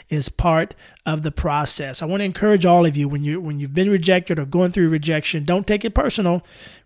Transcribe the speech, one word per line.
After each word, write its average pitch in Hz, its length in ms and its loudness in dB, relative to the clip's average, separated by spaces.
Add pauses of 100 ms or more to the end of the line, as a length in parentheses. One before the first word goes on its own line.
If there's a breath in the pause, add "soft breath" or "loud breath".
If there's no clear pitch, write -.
is 151 200 -4
part 165 460 0 (320 soft breath)
of 156 160 -2
the 202 80 -4
process. 147 720 -4
I 160 40 -6
wanna 196 180 -2
encourage 196 420 2
all 175 180 8
of 151 120 0
you, 143 120 0
when 143 140 -4
you, 151 180 -4
when 151 200 -6
you've 139 120 -8
been 185 160 2
rejected 185 520 2
or 135 60 -4
going 180 260 0
through 175 160 2
rejection, 156 560 -2
don't 185 200 0
take 208 200 -2
it 233 100 -4
personal. 180 500 0 (420 loud breath)